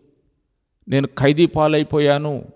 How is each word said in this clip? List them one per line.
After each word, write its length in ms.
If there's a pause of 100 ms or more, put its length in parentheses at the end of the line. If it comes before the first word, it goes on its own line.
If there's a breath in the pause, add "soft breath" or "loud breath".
(880)
నేను 200 (100)
ఖైదీ 280
పాలైపోయాను 1080